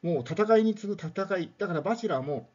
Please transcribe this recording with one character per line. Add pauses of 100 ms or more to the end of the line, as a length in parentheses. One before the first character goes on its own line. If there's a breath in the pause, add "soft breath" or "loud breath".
も
う
戦
い
に
次
ぐ
戦
い。
だ
か
ら
バ
チ
ェ
ラ
ー
も